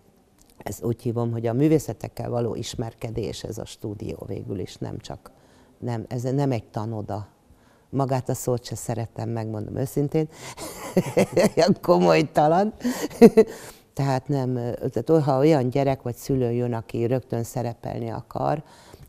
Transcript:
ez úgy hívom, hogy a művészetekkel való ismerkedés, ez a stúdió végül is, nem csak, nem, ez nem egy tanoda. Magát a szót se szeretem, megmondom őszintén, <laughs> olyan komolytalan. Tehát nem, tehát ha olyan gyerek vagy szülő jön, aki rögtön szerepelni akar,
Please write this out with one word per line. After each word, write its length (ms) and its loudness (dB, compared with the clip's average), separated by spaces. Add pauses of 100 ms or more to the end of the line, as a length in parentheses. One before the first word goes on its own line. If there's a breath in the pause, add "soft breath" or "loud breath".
(640)
ez 200 -12
úgy 200 -2
hívom, 300 -2
hogy 140 -4
a 60 0
művészetekkel 800 0
való 240 -2
ismerkedés, 920 -8
ez 140 -10
a 60 -10
stúdió 600 -10
végül 320 -8
is, 180 -10
nem 220 -10
csak, 320 -16 (480 loud breath)
nem, 300 -6
ez 140 -6
nem 300 0
egy 120 -4
tanoda. 640 -8 (600 soft breath)
Magát 380 -2
a 60 -2
szót 300 -2
se 100 -10
szeretem, 540 -6
megmondom 480 -6
őszintén, 520 -2 (560 loud breath)
<laughs> 720 0
olyan 260 4
komolytalan. 920 4 (1200 loud breath)
Tehát 360 -2
nem, 260 0 (360)
tehát 340 2
ha 140 4
olyan 320 4
gyerek 320 0
vagy 120 -6
szülő 380 -2
jön, 200 -2
aki 320 -4
rögtön 380 -2
szerepelni 680 -6
akar, 520 -4 (460 loud breath)